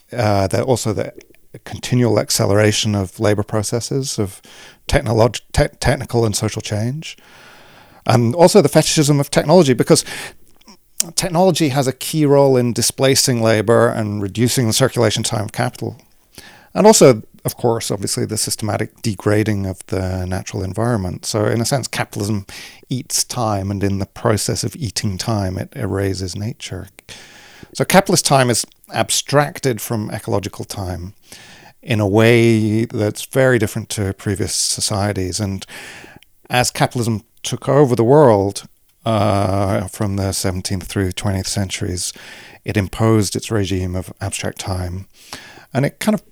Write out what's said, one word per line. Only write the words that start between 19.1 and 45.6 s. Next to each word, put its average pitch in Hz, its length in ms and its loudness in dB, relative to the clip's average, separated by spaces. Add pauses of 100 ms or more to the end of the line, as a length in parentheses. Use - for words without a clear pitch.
of 95 220 -8
the 92 380 -4
natural 95 380 -6
environment. 92 600 -4
So 107 200 0
in 113 140 0
a 117 60 -2
sense, 131 220 -2
capitalism 104 580 -4 (420)
eats - 360 -4
time, 101 460 -4
and 98 140 -4
in 98 160 0
the 101 60 -6
process - 580 -2
of 107 120 -6
eating 104 420 -4
time, 95 400 -2
it - 180 -8
erases 98 600 -4
nature. 101 520 -10 (840)
So 131 120 -2
capitalist - 400 4
time 135 240 4
is 117 160 0 (280)
abstracted 139 880 -2
from 110 300 -4
ecological 104 540 -6
time 92 480 -8 (680)
in 110 180 -2
a 104 80 2
way 113 800 4
that's 107 400 -4
very 131 340 2
different 107 300 -4
to 98 240 -4
previous 98 420 -4
societies. 95 840 -2
And 98 260 -6 (840)
as 123 220 0
capitalism 117 520 -2 (200)
took - 240 -8
over 135 280 4
the 117 80 4
world, 113 640 4 (360)
uh, 101 840 0
from 101 280 -4
the 98 160 -2
seventeenth 92 520 -4
through 95 300 -2
twentieth 95 340 -4
centuries, 95 680 -6 (500)
it - 140 -4
imposed 107 580 2
its - 140 -8
regime 92 460 -2
of 90 260 -8
abstract 98 380 -8
time, 92 480 -6 (640)